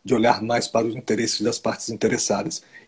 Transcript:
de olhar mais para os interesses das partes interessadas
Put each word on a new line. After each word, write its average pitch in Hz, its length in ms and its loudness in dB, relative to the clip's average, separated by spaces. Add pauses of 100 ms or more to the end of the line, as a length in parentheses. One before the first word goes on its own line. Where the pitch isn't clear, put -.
de - 80 -2
olhar 117 300 4
mais 117 240 0
para 113 200 0
os 110 100 -6
interesses 113 440 -2
das 110 160 0
partes - 320 -6
interessadas 110 760 -2 (260)